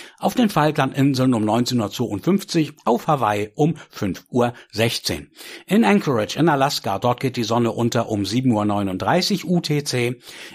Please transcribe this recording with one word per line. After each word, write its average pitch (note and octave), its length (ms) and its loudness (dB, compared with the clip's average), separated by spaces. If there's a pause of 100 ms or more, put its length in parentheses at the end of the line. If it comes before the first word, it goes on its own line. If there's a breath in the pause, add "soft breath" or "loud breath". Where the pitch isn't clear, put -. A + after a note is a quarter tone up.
(180 loud breath)
auf G3 160 -2
den A#3+ 140 2
Falklandinseln C#3 840 2
um G#2+ 100 0
neunzehn A#2 380 2
Uhr G#2 100 -2
zweiundfünfzig, C#3+ 800 0 (140)
auf A#3 220 0
Hawaii G#2+ 460 0
um D#3 220 2 (140)
fünf - 400 -6
Uhr A#2+ 240 0 (180 loud breath)
sechzehn. G2 580 -2 (360 loud breath)
In G#3+ 180 4
Anchorage D#3 560 2
in D#3 80 4
Alaska, C3+ 520 0
dort A#2+ 200 0
geht B2 160 -4
die A#2+ 80 -2
Sonne A2+ 300 0
unter A#2 340 0
um G2+ 180 0
sieben B2 280 2
Uhr G#2 100 2
neununddreißig G#2 800 0
U F3 160 0
T D3 240 -2
C, B2 380 -4 (340 loud breath)